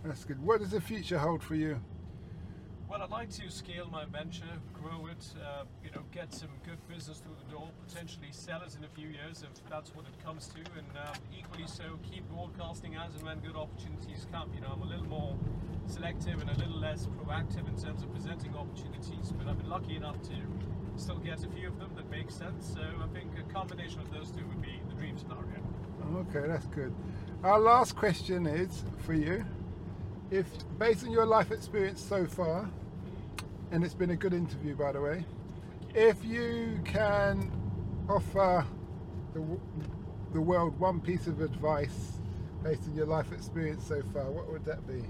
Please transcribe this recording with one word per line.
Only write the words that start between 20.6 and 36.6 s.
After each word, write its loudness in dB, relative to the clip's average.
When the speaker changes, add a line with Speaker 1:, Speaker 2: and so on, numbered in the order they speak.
Speaker 2:
still -4
get -4
a -6
few -6
of -4
them -8
that -10
make -4
sense, -6
so -4
I -4
think -8
a -8
combination -4
of -8
those -8
two -6
would -4
be -6
the -6
dream -4
scenario. -6
Speaker 1:
Okay, 0
that's 0
good. -2
Our 10
last 10
question 4
is 2
for 2
you. 4
If, 4
based 6
on -2
your 8
life 8
experience 0
so 2
far, 2
and 4
it's 0
been 4
a 4
good 4
interview, 0
by 2
the 0
way, 2
Speaker 2:
Thank 2
you. 12
Speaker 1:
if 8
you 2